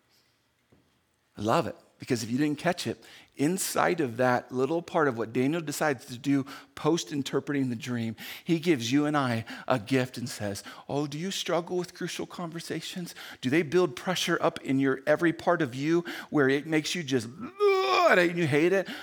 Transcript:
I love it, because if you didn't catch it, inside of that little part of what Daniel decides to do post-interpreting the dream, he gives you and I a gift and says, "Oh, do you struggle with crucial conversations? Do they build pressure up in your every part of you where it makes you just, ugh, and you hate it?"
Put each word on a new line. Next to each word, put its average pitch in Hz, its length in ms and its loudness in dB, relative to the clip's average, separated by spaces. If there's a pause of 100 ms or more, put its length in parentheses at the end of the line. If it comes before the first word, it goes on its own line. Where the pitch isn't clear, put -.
(1400)
I - 60 -10
love 113 240 2
it, - 100 -8 (220)
because 117 240 -2
if 110 80 -8
you 123 80 0
didn't 151 200 0
catch - 280 -2
it, 113 180 -6 (320)
inside 165 640 2
of 120 160 -2
that 123 340 2
little 135 320 0
part 160 260 2
of 117 100 0
what 110 140 -4
Daniel 135 280 0
decides 147 460 -2
to 123 100 -12
do 139 300 0 (280)
post-interpreting 143 920 -2
the 117 80 -4
dream, 113 400 -4 (280)
he 170 140 2
gives 143 320 0
you 147 160 4
and 151 100 0
I 120 280 0 (240)
a 127 100 2
gift 127 400 0
and 120 100 -6
says, 101 360 -6 (240)
"Oh, 143 180 -2
do 147 120 -8
you 180 120 -6
struggle 180 460 -2
with 175 180 -4
crucial 175 320 -6
conversations? 170 880 -8 (260)
Do 127 100 -2
they 160 120 4
build 170 320 2
pressure 180 460 -2
up 160 220 0
in 135 160 0
your 135 280 2
every 156 260 4
part 170 300 2
of 123 120 -2
you 160 300 0 (260)
where 139 180 4
it 143 180 2
makes 156 280 0
you 180 80 -4
just, 127 260 0
ugh, 370 920 4
and 175 200 2
you 175 80 2
hate 151 260 4
it?" 190 160 2 (140)